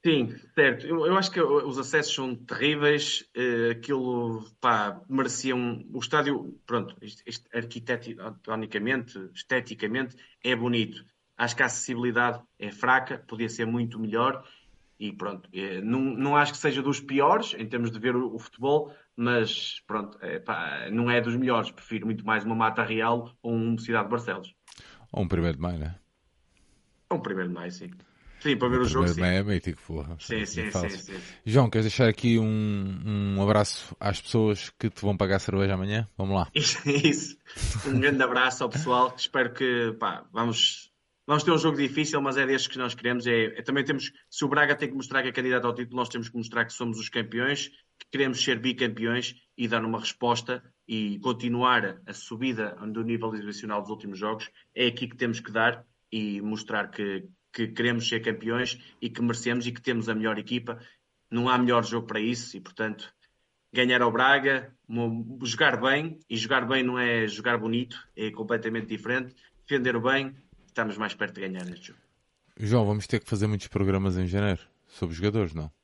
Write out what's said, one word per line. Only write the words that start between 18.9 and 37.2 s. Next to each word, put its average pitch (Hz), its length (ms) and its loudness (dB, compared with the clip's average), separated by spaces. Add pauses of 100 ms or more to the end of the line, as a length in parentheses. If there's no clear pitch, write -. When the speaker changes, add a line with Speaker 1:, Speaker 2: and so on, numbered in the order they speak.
Speaker 1:
mas 120 720 0
pronto, 104 360 -6
eh, - 160 -6
pá, 76 520 -6
não 120 200 2
é 120 100 6
dos 117 160 0
melhores. 123 340 2
Prefiro 107 360 -6
muito 101 180 -2
mais 107 220 2
uma 113 80 0
Mata 113 280 2
Real 113 480 0 (120)
ou 117 100 -2
um 113 240 2
Cidade 113 300 0
de 101 40 -6
Barcelos. 98 440 -4 (580)
Speaker 2:
Ou 104 120 0
um 85 40 -2
primeiro 85 280 2
de 71 60 -8
Maio, 87 180 -4
não 76 80 -4
é? 87 60 -8 (1160)
Speaker 1:
Ou 175 80 0
um - 20 -2
primeiro 92 300 -4
de 87 40 -4
Maio, 87 160 -8
sim. - 200 -14 (500)
Sim, 143 160 2
para 123 120 2
ver 123 100 2
Speaker 2:
Um 123 40 4
Speaker 1:
o - 20 4
jogo, - 200 2
Speaker 2:
primeiro 87 40 4
de 85 60 2
Speaker 1:
sim. 82 60 -2
Speaker 2:
Maio 90 180 4
é 101 160 0
mítico, 87 320 -4
porra. 80 320 -8
Speaker 1:
Sim, 110 280 -4
sim, 101 240 -6
Speaker 2:
Falso. 87 200 -2
Speaker 1:
sim, 92 80 -8
sim, 98 180 -14
sim. 90 40 -10 (240)
Speaker 2:
João, 117 240 6
queres 110 180 2
deixar 113 220 4
aqui 113 300 4
um, 104 960 0
um 98 60 2
abraço 104 580 2
às 101 180 0
pessoas 107 600 2
que 113 100 0
te - 140 -6
vão 101 120 2
pagar 95 260 4
cerveja 98 340 2
amanhã? 104 420 0
Vamos 98 200 0
lá. 90 160 2
Speaker 1:
<laughs> - 20 -20
Isso, - 240 2 (100)
isso. 143 480 2 (500)